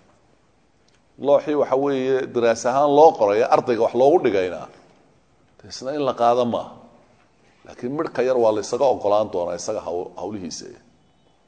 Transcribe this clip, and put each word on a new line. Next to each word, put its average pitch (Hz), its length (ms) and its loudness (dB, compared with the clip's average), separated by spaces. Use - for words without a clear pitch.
Looxii, 139 360 0
waxa 135 200 0
weeye, 135 520 0
diraas 117 380 0
ahaan 139 300 2
loo 151 160 8
qoray, 107 320 2
ardayga 123 400 2
wax - 100 0
loogu 139 300 4
dhigayna, 92 380 -2
isna 127 240 -12
in 147 140 -4
la 127 80 0
qaado 120 320 2
maaha. 95 260 -6
Laakiin 117 260 -10
midhka 151 320 -4
yar 127 140 0
waa 113 140 4
la 107 100 0
isaga 120 240 -2
ogolaan 104 460 0
doonaa, 87 240 -4
isaga 98 280 -8
haw-, 85 320 -8
hawlihiisa. 90 500 -12